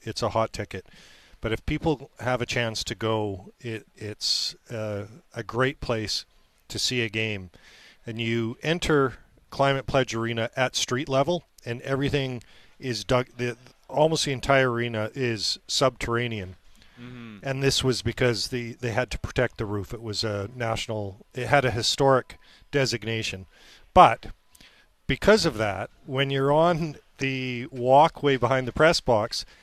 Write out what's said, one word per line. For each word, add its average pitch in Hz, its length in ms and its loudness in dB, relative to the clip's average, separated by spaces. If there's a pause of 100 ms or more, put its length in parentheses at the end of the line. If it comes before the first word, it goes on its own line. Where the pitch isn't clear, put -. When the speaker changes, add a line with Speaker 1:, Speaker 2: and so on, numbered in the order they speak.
Speaker 1:
it's 107 140 -6
a 113 80 0
hot 110 220 0
ticket. 101 340 -10 (540)
But 110 140 -4
if - 120 -6
people 151 440 -2 (100)
have 120 220 -2
a 120 40 -4
chance 117 400 -2
to 117 100 -6
go, 107 680 -4
it, 113 240 -10 (100)
it's, - 600 -4 (140)
uh, 107 360 -6 (280)
a 113 100 -8
great 127 360 -2
place - 460 -4 (420)
to - 120 -10
see 123 220 0
a 113 80 -2
game. 104 420 -4 (540)
And 110 140 -8
you 117 440 -2
enter 147 520 2 (360)
Climate 139 340 0
Pledge 131 300 0
Arena 113 420 -2
at 127 180 0
street - 320 -2
level, 143 360 0 (220)
and 120 180 -8
everything 131 580 -2 (380)
is 117 240 -6
dug. 127 240 2 (100)
The, 120 180 -4 (320)
almost 156 380 2
the 147 60 -2
entire 131 400 4
arena 117 420 -2
is 117 540 -2
subterranean. 117 880 0 (440)
Speaker 2:
Mm-hmm. 120 440 -16
Speaker 1:
And 135 180 -4
this 135 220 2
was 127 180 0
because 117 480 0
the, 120 240 -6
they 120 180 -6
had 120 200 -2
to - 80 -4
protect - 380 -2
the 117 80 -4
roof. 101 280 -6
It 113 80 -12
was 107 220 -6
a 104 320 -4
national, 110 800 -6
it 123 140 -6
had 139 160 4
a 127 80 2
historic 123 640 2 (340)
designation. 113 720 -2 (480)
But 147 340 8 (800)
because 190 380 4
of 131 120 0
that, 104 320 -4 (160)
when 139 260 -2
you're 139 200 2
on 160 440 2 (240)
the 131 520 -4
walkway 135 640 4
behind 123 300 0
the 117 60 -6
press 165 260 4
box, 113 460 0 (180)